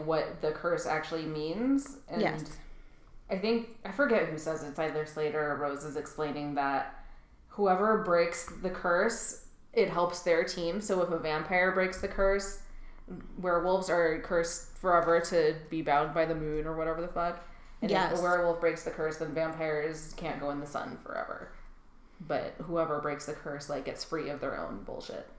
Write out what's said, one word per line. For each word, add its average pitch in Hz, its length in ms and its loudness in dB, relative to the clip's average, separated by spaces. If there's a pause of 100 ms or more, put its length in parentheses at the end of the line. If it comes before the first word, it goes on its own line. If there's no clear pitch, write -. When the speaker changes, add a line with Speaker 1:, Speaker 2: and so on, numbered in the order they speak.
Speaker 1:
what 156 360 0
the 151 100 2
curse 170 340 -2
actually 156 400 -2
means. 190 720 0 (100)
And 202 140 -2
Speaker 2:
Yes. 156 220 2 (880)
Speaker 1:
I 190 80 0
think, 226 300 2 (140)
I 196 80 -8
forget 220 380 4
who 156 80 -4
says 156 260 -2
it, 147 40 -8
it's 139 120 -8
either 156 280 0
Slater 151 460 0
or - 20 0
Rose 143 280 -2
is 147 140 -6
explaining 147 580 -4
that 139 480 0 (440)
whoever 202 560 4
breaks 170 480 2 (100)
the 185 80 -2
curse, 185 760 0 (280)
it 180 160 6
helps 175 320 2
their 170 220 4
team. 175 360 -2
So 185 220 2
if 170 80 2
a 165 80 0
vampire 160 540 2
breaks 185 280 0
the 196 80 -4
curse, 196 520 2 (800)
werewolves 180 520 4
are 165 300 4
cursed - 580 -2
forever 170 440 6
to 160 340 4 (140)
be 160 120 -2
bound 151 320 4
by 160 120 4
the 160 100 0
moon 151 320 -2
or 160 80 -4
whatever 160 260 -2
the 175 60 -4
fuck. 170 360 -2 (380)
And 202 100 0
if 190 40 4
Speaker 2:
Yes. 175 240 2
Speaker 1:
a - 40 2
werewolf 175 360 4
breaks 160 240 2
the 165 80 -4
curse, 156 260 -2
then 156 160 -4
vampires 160 840 -2
can't 156 220 -6
go 143 100 -2
in 143 100 -4
the 147 80 -6
sun - 300 -6
forever. - 540 -8 (680)
But 151 440 -4
whoever 160 360 0
breaks 147 280 -4
the 151 60 -6
curse, 147 360 -8
like, 135 160 -4
gets - 180 -6
free 151 260 -4
of 143 120 -6
their 135 180 -4
own - 240 -8
bullshit. - 440 -10 (120)